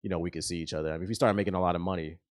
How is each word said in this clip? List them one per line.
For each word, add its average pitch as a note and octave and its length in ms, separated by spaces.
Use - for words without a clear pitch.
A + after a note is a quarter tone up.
you G2 80
know, F2+ 80
we E2+ 140
can D#2+ 100
see F2 180
each D#2+ 140
other. D#2 160
I D#2 40
mean, E2 100
if F#2+ 60
we A2+ 40
start G#2+ 220
making F#2+ 200
a F#2 60
lot F2 140
of E2+ 60
money, F2 360